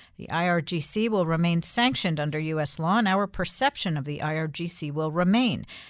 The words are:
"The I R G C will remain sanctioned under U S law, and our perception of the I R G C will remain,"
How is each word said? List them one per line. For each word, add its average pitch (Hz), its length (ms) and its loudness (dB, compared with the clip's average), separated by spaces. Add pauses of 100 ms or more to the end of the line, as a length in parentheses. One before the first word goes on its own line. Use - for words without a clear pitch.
(160)
"The - 140 -14
I 170 180 0
R 175 140 2
G 170 180 -4
C 214 300 0
will 196 160 2
remain 165 380 2
sanctioned 240 540 0
under 151 220 -2
U 156 220 -2
S - 180 -2
law, 175 200 2
and 214 100 2
our 196 180 2
perception 190 680 0
of 135 80 -4
the 147 160 -8
I 156 160 -2
R 160 100 -2
G 170 200 -6
C 160 220 -8
will 156 220 -2
remain," 180 540 2 (240)